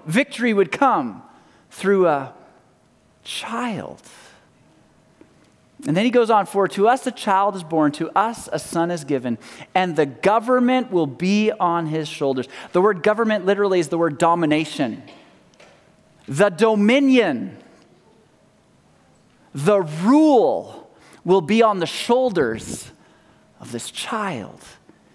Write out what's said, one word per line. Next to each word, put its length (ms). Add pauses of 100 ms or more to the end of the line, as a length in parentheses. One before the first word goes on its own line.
Victory 460
would 200
come 500 (480)
through 380
a 240 (880)
child. 800 (1800)
And 100
then 80
he 60
goes 180
on, 180
"For 200
to 220
us 180
a 60
child 420
is 80
born, 300
to 260
us 340
a 60
son 320
is 140
given, 340 (380)
and 180
the 120
government 840
will 160
be 460
on 340
his 220
shoulders." 400 (240)
The 100
word 220
government 420
literally 320
is 100
the 100
word 200
domination. 880 (1200)
The 220
dominion, 1120 (2000)
the 280
rule 1080 (340)
will 180
be 200
on 160
the 80
shoulders 1040 (720)
of 100
this 220
child, 680 (540)